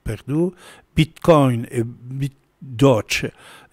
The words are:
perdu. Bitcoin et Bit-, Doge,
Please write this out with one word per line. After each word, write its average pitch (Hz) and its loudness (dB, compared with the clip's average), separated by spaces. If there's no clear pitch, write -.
perdu. 143 -4
Bitcoin 143 2
et 123 -4
Bit-, 123 -10
Doge, 131 0